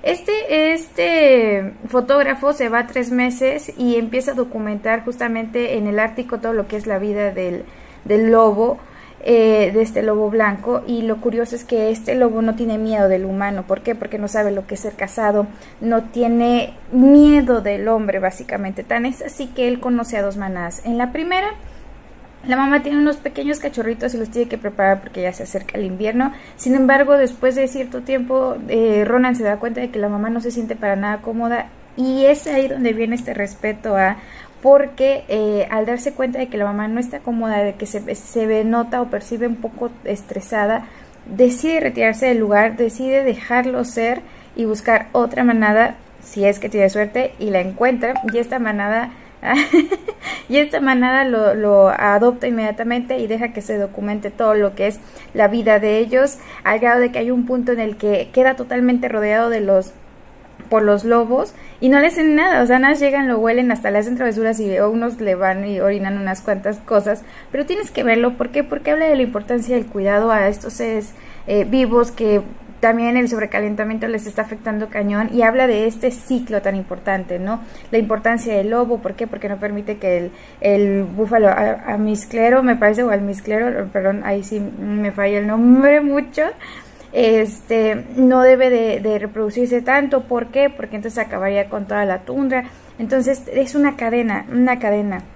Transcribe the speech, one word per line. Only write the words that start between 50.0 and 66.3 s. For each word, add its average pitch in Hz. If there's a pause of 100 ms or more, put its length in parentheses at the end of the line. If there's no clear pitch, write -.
y 254
esta 294
manada 262
lo, 220
lo 202
adopta 233
inmediatamente 240
y 226
deja 226
que 208
se 208
documente 202
todo 214
lo 202
que 196
es 208 (340)
la 208
vida 214
de 214
ellos, 254 (280)
al 214
grado 240
de 247
que 247
hay 233
un 247
punto 247
en 233
el 214
que 208
queda 262
totalmente 247
rodeado 220
de 226
los, 190 (760)
por 220
los 208
lobos 233 (280)
y 254
no 285
le 302
hacen 311
nada, 320
o 240
sea, 247
nada 269
más 294
llegan, 277
lo 233
huelen, 233
hasta 214
le 208
hacen 233
travesuras 226
y 196
unos 233
le 196
van 190
y 202
orinan 196
unas 190